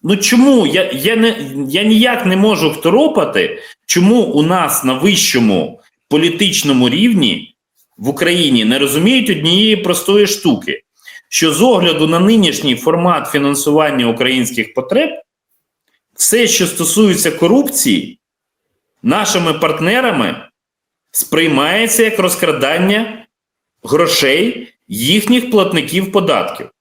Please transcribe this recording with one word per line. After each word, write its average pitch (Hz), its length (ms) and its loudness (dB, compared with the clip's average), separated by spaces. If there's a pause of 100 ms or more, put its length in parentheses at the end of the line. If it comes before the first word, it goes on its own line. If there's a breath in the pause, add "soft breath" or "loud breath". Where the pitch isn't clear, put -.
Ну 190 140 0
чому? 240 500 4
Я, 180 240 0
я 151 240 -2
не, 226 220 2 (320)
я 180 140 -2
ніяк 220 420 2
не 185 100 2
можу 190 360 2
второпати, 180 880 0 (240 loud breath)
чому 202 360 2
у 147 200 0
нас 160 420 0
на 131 100 0
вищому 123 880 0 (280 loud breath)
політичному 160 800 0
рівні 151 680 0 (420)
в 104 120 -6
Україні 147 560 0
не 127 140 0
розуміють 180 500 0
однієї 185 480 2
простої 190 500 0
штуки, - 560 -4 (460 loud breath)
що 160 240 0
з 156 80 0
огляду 175 460 2
на 165 120 0
нинішній 180 560 2
формат 165 520 0
фінансування 143 800 0
українських 120 680 -2
потреб, 220 360 -2 (1040)
все, 233 340 0
що 180 200 0
стосується 175 640 0
корупції, 170 880 0 (840)
нашими 175 500 -2
партнерами 160 920 -2 (640)
сприймається 165 920 0
як 220 160 -2
розкрадання 180 1040 -2 (580)
грошей 160 920 0 (140)
їхніх 214 640 0
платників 180 600 -2
податків. 160 580 -2 (120)